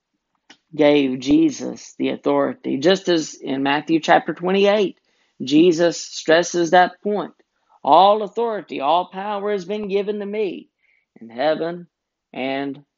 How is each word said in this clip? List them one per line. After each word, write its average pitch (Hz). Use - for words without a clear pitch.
gave 147
Jesus 127
the 131
authority, 131
just 180
as 160
in 139
Matthew 151
chapter 165
twenty-eight, 196
Jesus 160
stresses 170
that 180
point. 208
"All 196
authority, 202
all 170
power 202
has 196
been 208
given 202
to 202
me 202
in 113
heaven 156
and 139